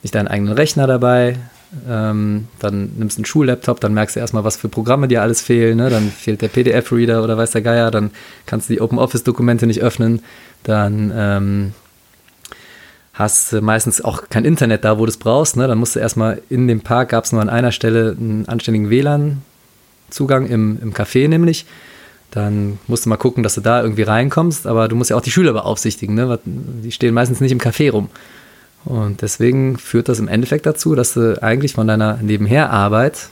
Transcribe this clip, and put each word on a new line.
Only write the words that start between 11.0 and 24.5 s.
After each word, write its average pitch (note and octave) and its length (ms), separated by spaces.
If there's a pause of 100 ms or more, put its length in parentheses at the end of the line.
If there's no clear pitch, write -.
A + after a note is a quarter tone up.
ähm, G2+ 600 (1400)
hast - 400
du G#2+ 80
meistens A2 400
auch - 280
kein A2 140
Internet C3 400
da, G#2+ 140
wo A2 80
du A2 40
es - 80
brauchst, C#3 380
ne? C3+ 120
Dann A2+ 100
musst A#2+ 180
du A2+ 40
erstmal, A2 500
in B2+ 180
dem A2+ 140
Park B2 280
gab's A2+ 220
nur A2+ 100
an G#2 80
einer B2 220
Stelle A2+ 480
einen A2 280
anständigen A2 420
W B2 120
lan-Zugang, C#3+ 1500
im, A2 340
im A2 120
Café B2+ 340
nämlich. E3 380 (680)
Dann G#2 560
musst A#2 180
du A#2 40
mal G#2+ 80
gucken, A#2+ 260
dass G2 100
du G#2 80
da A#2 220
irgendwie A2 180
reinkommst, C3+ 640